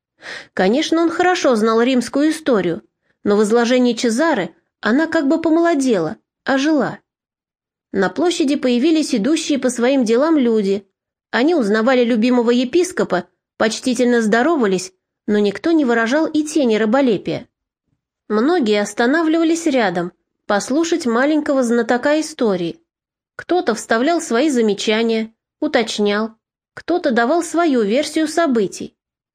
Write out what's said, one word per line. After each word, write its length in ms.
Конечно, 500
он 80
хорошо 460
знал 260
римскую 480
историю, 520
но 140
в 60
изложении 500
Чезары 640
она 260
как 220
бы 120
помолодела, 760
ожила. 540
На 160
площади 480
появились 580
идущие 440
по 120
своим 340
делам 320
люди. 500
Они 240
узнавали 500
любимого 460
епископа, 760
почтительно 640
здоровались, 720
но 120
никто 320
не 140
выражал 420
и 160
тени 340
раболепия. 720
Многие 520
останавливались 840
рядом, 460
послушать 600
маленького 560
знатока 580
истории. 600
Кто-то 380
вставлял 460
свои 300
замечания, 840
уточнял, 760
кто-то 380
давал 320
свою 380
версию 440
событий. 680